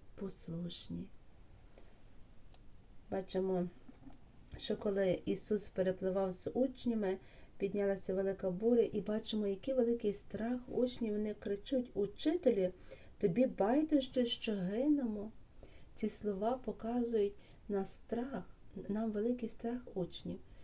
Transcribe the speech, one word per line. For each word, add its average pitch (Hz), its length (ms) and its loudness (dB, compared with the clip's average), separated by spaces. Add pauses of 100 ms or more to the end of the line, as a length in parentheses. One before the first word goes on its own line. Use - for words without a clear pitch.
(140)
послушні?" 175 920 -6 (2000)
Бачимо, 190 580 0 (880)
що - 200 -2
коли 196 480 2
Ісус 202 440 0
перепливав 185 640 2
з - 180 -6
учнями, 233 640 2 (420)
піднялася 196 560 0
велика 190 360 0
буря, 220 420 6
і 208 80 2
бачимо, 214 460 0
який 196 280 0
великий 233 380 4
страх 226 560 -4
учнів. 240 440 2
Вони 214 220 0
кричуть: 240 600 -2
"Учителю, 202 800 4 (460)
тобі 202 280 6
байдуже, 254 800 4
що 233 260 0
гинемо?" 214 800 2 (640)
Ці 214 140 0
слова 208 560 0
показують 226 720 2 (340)
на 196 160 2
страх, 233 600 -4 (440)
нам 220 220 0
великий 226 380 0
страх 240 320 -4 (140)
учнів, 175 440 -4 (260)